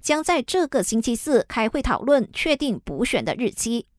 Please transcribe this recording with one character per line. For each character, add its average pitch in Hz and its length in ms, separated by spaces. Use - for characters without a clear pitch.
将 302 220
在 330 180
这 349 280
个 214 160
星 220 180
期 233 140
四 262 320
开 220 200
会 269 140
讨 - 200
论， 269 300
确 311 220
定 269 300
补 160 200
选 - 200
的 156 100
日 247 160
期。 - 360